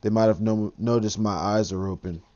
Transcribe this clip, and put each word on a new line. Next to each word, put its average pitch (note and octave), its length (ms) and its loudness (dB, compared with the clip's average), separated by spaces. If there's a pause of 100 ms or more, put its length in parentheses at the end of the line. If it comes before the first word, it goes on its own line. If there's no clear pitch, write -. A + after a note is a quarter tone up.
they G#2+ 100 -2
might A2 160 4
have A2 140 4
no-, G#2+ 360 0
noticed A2 440 0
my G#2+ 100 0
eyes G2+ 420 0
are F#2+ 140 -4
open. F2 360 -6 (140)